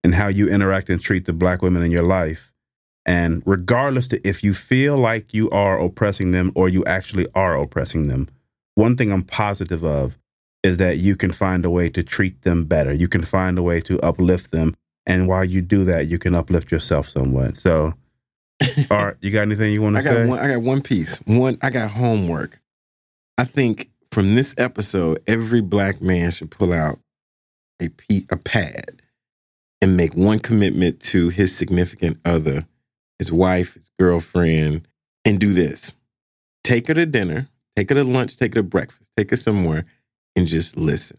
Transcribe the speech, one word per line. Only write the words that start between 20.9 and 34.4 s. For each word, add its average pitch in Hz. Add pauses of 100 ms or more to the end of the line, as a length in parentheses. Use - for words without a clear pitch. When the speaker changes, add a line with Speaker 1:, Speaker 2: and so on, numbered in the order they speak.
Speaker 2:
One, 123
I 135
got 113
homework. 104 (760)
I 123
think 123 (220)
from 101
this 135
episode, 98
every 113
black 98
man 87
should 82
pull 90
out 78 (840)
a 85
pe-, -
a -
pad - (800)
and 95
make 85
one 101
commitment 92
to 85
his 90
significant 90
other, 78 (520)
his 85
wife, 90
his -
girlfriend, 82 (380)